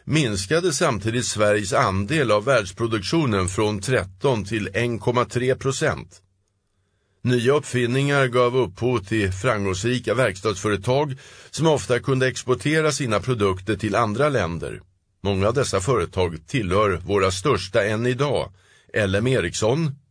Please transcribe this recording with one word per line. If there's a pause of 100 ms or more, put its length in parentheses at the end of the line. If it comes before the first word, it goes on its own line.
minskade
samtidigt
Sveriges
andel
av
världsproduktionen
från
tretton
till
en
komma
tre
procent. (1040)
Nya
uppfinningar
gav
upphov
till
framgångsrika
verkstadsföretag (360)
som
ofta
kunde
exportera
sina
produkter
till
andra
länder. (420)
Många
av
dessa
företag
tillhör
våra
största
än
idag: (400)
L
M
Ericsson, (160)